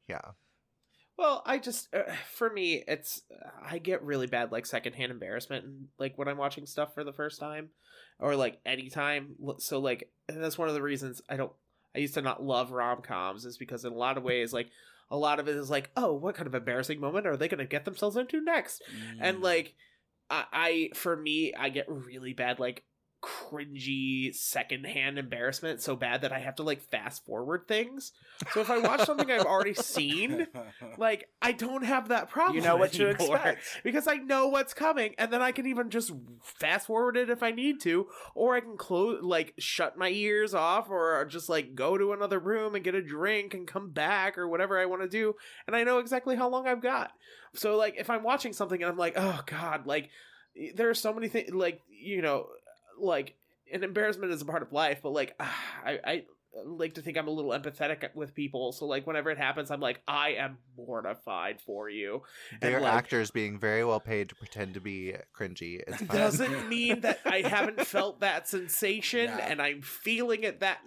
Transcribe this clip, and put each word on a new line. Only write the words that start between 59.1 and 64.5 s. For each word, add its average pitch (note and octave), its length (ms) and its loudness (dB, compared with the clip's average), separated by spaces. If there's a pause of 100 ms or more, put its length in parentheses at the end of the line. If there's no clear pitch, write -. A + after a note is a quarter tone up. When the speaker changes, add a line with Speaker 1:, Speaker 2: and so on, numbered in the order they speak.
Speaker 2:
it D3+ 80 -2
happens, C#3+ 320 0
I'm C#3+ 80 -4
like, B2+ 280 0
"I D3 260 2
am C3 240 -4 (200)
mortified A2 840 -4
for G#2+ 280 -8
you." G#2 340 -6 (280)
And, A2 100 -12
Speaker 1:
They're - 200 4
Speaker 2:
like, A#2+ 120 4
Speaker 1:
actors A#2 380 2
being G#2 280 -2
very A2 240 2
well A2+ 160 4
paid G#2 300 -2
to - 60 -14
pretend G2 400 -8